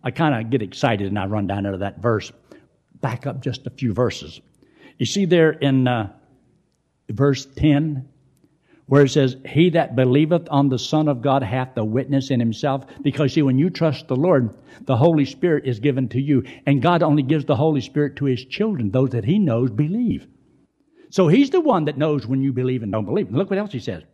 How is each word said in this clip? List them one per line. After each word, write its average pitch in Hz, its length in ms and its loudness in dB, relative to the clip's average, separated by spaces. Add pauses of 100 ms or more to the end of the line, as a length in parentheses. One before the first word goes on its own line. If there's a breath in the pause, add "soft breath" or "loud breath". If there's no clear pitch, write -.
I 127 80 -4
kinda 139 320 0
get 113 180 -2
excited 101 460 -2
and 98 100 -4
I 95 80 -4
run 101 220 -4
down 98 180 -4
out 101 80 -4
of 92 60 -8
that 98 200 -8
verse. 113 320 -2 (680 loud breath)
Back 120 260 -6
up 127 140 -8
just - 260 -8
a 156 40 -10
few 120 220 -4
verses. 87 460 -4 (580 soft breath)
You 127 80 -2
see 202 200 -2
there 165 260 4
in, 131 360 2
uh, 113 260 -2 (960)
verse 135 360 0
ten, 147 640 0 (760 soft breath)
where 143 180 6
it 135 60 4
says, 131 280 0 (100)
"He 170 240 4
that 147 240 -2
believeth 151 540 2
on 143 200 2
the 127 100 0
Son 156 280 -2
of 131 140 -2
God 135 220 0
hath 127 320 -6
the 113 80 -2
witness 135 460 -2
in 131 100 0
himself." 131 460 -2 (160 loud breath)
Because, 139 320 0
see, 160 80 2
when 131 160 2
you 160 120 2
trust 165 380 -2
the 131 80 -2
Lord, 135 340 2 (360 loud breath)
the 127 120 0
Holy 151 280 4
Spirit 160 400 -2
is 120 140 -4
given 131 300 0
to 117 120 -2
you. 139 220 2 (220 loud breath)
And 139 160 2
God 170 200 2
only 151 220 2
gives 139 220 0
the 147 100 2
Holy 147 260 0
Spirit 147 360 -4
to 143 80 -4
his 127 200 0
children, 165 460 -4
those 131 200 2
that 120 140 -4
he 185 140 2
knows 127 320 0
believe. 170 560 -2 (840 soft breath)
So 185 180 2
he's 262 220 6
the 370 120 2
one 220 240 2
that 135 120 -4
knows 147 300 0
when 135 140 -2
you 135 120 0
believe 127 300 -2
and 101 80 -6
don't 104 140 -2
believe. 123 220 -4
And 104 100 -4
look 190 120 -2
what 196 100 -2
else 208 120 -6
he 131 80 -8
says. 92 240 -10 (100)